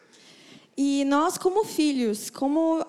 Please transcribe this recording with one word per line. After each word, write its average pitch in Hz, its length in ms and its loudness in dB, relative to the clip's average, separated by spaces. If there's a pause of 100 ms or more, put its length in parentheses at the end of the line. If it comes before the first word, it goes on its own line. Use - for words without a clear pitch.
(760)
E 277 280 0
nós, 294 320 2
como 392 280 0
filhos, 262 640 -2
como 320 600 0